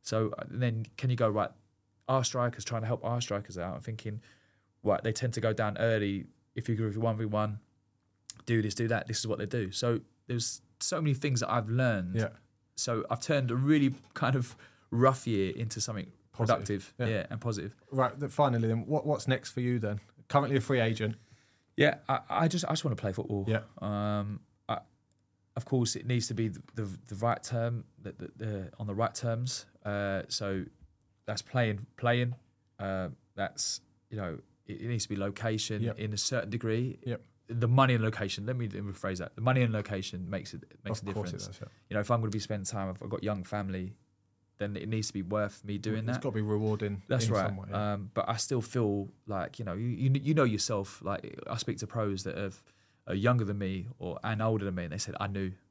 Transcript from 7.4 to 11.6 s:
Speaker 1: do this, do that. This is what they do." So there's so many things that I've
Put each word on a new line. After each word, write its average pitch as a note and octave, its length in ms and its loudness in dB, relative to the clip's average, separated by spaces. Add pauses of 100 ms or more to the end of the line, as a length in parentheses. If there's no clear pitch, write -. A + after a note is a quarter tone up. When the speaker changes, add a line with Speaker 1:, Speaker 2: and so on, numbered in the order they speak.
Speaker 1:
do A2+ 160 4
this, G#2 140 0
do A2+ 140 0
that. A2+ 180 0
This A2 120 -2
is - 80 -4
what G#2+ 120 0
they G#2+ 60 0
do." G2+ 260 -2
So A#2 300 0 (260)
there's A#2+ 340 -2 (200)
so E3 180 0
many D3+ 140 2
things C3+ 260 2
that - 100 0
I've A2 200 2